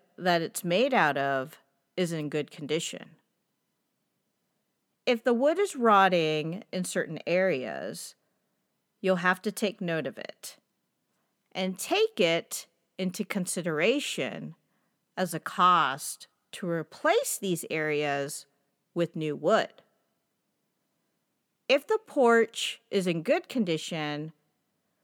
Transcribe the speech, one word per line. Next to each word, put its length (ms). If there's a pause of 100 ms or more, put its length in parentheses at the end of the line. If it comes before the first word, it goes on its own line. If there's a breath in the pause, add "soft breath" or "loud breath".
(180)
that 240
it's 220
made 300
out 240
of 400 (380)
is 160
in 180
good 220
condition. 600 (1900)
If 180
the 100
wood 240
is 180
rotting 960
in 120
certain 420
areas, 880 (880)
you'll 160
have 240
to 100
take 300
note 240
of 120
it 400 (960)
and 240
take 420
it 480 (320)
into 260
consideration 1300 (640)
as 160
a 60
cost 880 (240)
to 180
replace 680
these 340
areas 760 (480)
with 220
new 200
wood. 460 (1900)
If 200
the 180
porch 720 (120)
is 160
in 160
good 260
condition, 840 (720)